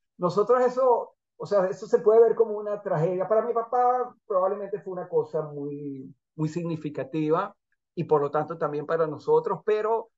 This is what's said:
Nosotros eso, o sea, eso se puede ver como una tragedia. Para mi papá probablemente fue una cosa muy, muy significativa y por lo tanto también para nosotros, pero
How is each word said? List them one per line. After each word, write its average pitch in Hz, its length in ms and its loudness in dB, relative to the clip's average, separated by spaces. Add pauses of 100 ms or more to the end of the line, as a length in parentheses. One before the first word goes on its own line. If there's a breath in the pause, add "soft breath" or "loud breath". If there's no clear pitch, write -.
(160)
Nosotros 208 460 2
eso, 247 500 2 (240)
o 160 100 -12
sea, 190 200 2
eso 202 200 -8
se 233 120 4
puede 220 240 8
ver 220 120 6
como 220 220 2
una 208 240 -6
tragedia. 185 480 0
Para 220 140 4
mi 240 100 -4
papá 247 640 0 (120)
probablemente 196 540 -2
fue 190 140 -10
una 175 160 -8
cosa 156 320 0
muy, 143 680 -10 (260)
muy 156 120 -2
significativa 160 1040 -4 (400)
y 170 100 -6
por 147 180 2
lo 143 80 -2
tanto 151 260 -4
también 147 300 -6
para 165 200 0
nosotros, 156 600 0
pero 214 520 -2